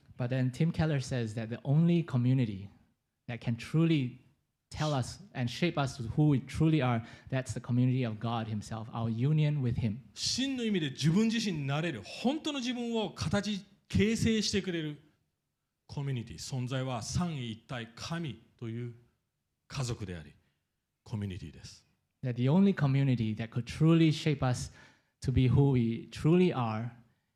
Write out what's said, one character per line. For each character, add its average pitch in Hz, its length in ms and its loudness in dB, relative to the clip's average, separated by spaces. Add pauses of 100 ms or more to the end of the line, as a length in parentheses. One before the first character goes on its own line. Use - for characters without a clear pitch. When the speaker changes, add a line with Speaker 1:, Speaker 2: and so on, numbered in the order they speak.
(180)
Speaker 1:
But 123 100 -2
then 127 220 0
Tim 160 220 0
Keller 156 280 0
says 117 340 -4
that 110 140 -6
the 113 140 -8
only 165 420 4
community 120 640 2 (600)
that 117 120 -8
can 117 160 -2
truly 156 640 0 (520)
tell 151 240 -2
us - 280 -4 (120)
and 123 160 -4
shape 165 280 -2
us 135 200 -2
to 117 60 -8 (120)
who 151 140 6
we 131 100 4
truly 156 420 2
are, 120 200 2 (280)
that's 131 220 -2
the 127 80 -6
community 127 440 2
of 110 140 -4
God 113 300 -4
himself, 110 440 -6
our 117 180 -2
union 147 520 2
with 120 140 0
him. 113 220 -2 (160)
Speaker 2:
真 262 420 -2
の 240 80 -4
意 220 60 0
味 190 100 2
で 143 100 -2
自 135 200 0
分 220 180 4
自 226 100 0
身 196 200 -2
に 139 80 -4
な 143 140 0
れ 165 120 -2
る、 107 120 -8
本 302 360 -2
当 311 120 -4
の 285 60 -4
自 247 140 -4
分 240 240 -4
を 202 140 0
形、 202 540 -4 (240)
形 214 280 2
成 220 260 2
し - 80 -2
て 196 120 0
く 180 100 -6
れ 165 100 -2
る 147 160 -6 (880)
コ - 160 -8
ミ 139 100 -4
ュ 127 40 -2
ニ 113 80 -4
テ - 100 -14
ィ、 - 40 -14
存 127 280 -6
在 131 160 -2
は 127 200 -4
三 175 340 -2
位 120 160 -6
一 104 40 -8 (100)
体 117 280 -10
神 170 480 -8 (160)
と 117 100 -8
い 120 200 -8
う 117 60 -14 (760)
家 139 160 -6
族 113 220 -6
で 90 100 -8
あ 80 60 -12
り、 73 100 -20 (720)
コ - 120 -8
ミ 101 100 -4
ュ 98 40 -4
ニ 87 80 -8
テ 85 80 -12
ィ 76 60 -14
で - 120 -20
す。 - 180 -20 (400)
Speaker 1:
that 123 140 -4
the 123 120 2
only 190 240 6
community 131 640 2
that 113 160 -8
could 117 160 -6
truly 160 460 4
shape 151 300 0
us 127 280 0 (500)
to 131 120 -2
be 127 160 4
who 139 240 6
we 117 380 0
truly 175 420 4
are 117 380 -2 (460)